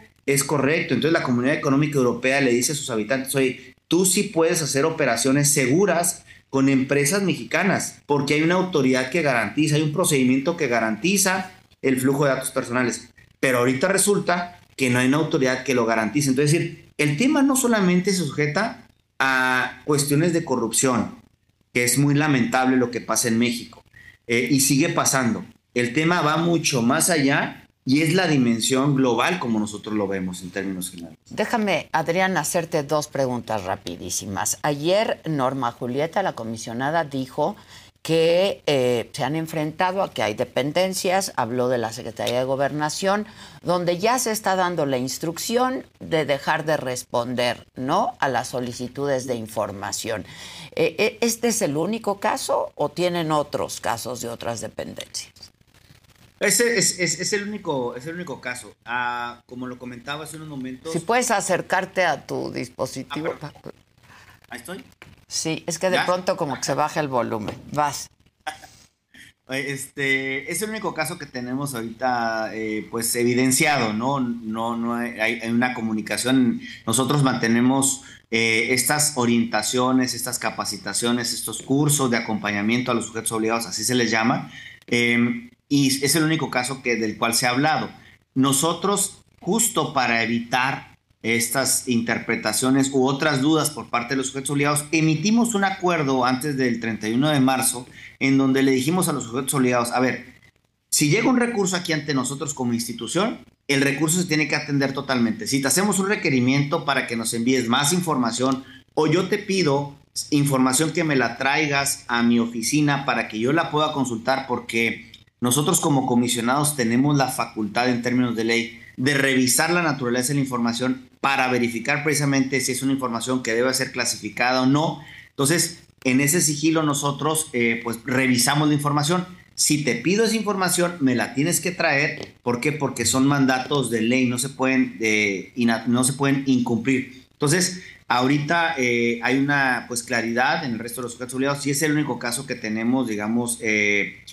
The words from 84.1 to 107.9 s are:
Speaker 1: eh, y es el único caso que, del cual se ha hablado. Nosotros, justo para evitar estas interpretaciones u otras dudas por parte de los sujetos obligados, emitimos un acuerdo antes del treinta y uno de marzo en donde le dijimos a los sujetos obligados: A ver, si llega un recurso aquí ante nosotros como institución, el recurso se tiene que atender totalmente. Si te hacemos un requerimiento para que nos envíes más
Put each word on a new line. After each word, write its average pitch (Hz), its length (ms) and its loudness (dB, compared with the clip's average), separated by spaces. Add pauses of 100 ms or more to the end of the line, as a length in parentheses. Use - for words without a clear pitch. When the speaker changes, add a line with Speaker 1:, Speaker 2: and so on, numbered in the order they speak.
Speaker 1:
eh, 120 640 0 (180)
y 139 360 2
es 139 120 2
el 160 80 2
único 156 260 0
caso 127 320 -4
que, 120 140 0
del 107 220 -2
cual 117 160 0
se 127 120 2
ha 123 40 4
hablado. 131 400 0 (460)
Nosotros, 170 880 0 (180)
justo 175 520 0
para 117 300 2
evitar 120 680 -2 (280)
estas 117 640 0
interpretaciones 120 1040 0
u 131 160 2
otras 143 340 0
dudas 151 280 2
por 113 200 -14
parte 120 240 -2
de 135 40 0
los 131 100 -2
sujetos 139 220 -8
obligados, 147 420 0
emitimos 165 640 2
un 196 80 2
acuerdo 156 640 2
antes 131 320 0
del 120 240 0
treinta 107 260 -4
y 110 60 0
uno 143 160 2
de 147 100 2
marzo 127 480 0 (320)
en 135 180 2
donde 135 240 4
le 135 120 4
dijimos 151 340 0
a 160 60 -2
los 127 100 -6
sujetos 123 300 -6
obligados: 123 380 2
A 120 100 0
ver, 123 320 -2 (560)
si 151 200 2
llega 226 200 4
un 247 80 6
recurso 202 400 0
aquí 160 160 -2
ante 147 200 -2
nosotros 139 400 -2
como 120 200 -2
institución, 117 640 -2 (300)
el 139 100 4
recurso 143 400 2
se - 80 0
tiene 151 220 0
que 156 80 0
atender 139 340 0
totalmente. 120 560 -2
Si 135 140 0
te 135 80 0
hacemos 190 280 2
un 190 120 0
requerimiento 147 760 2
para 131 240 0
que 117 80 -6
nos 117 180 -4
envíes 117 360 2
más 143 240 2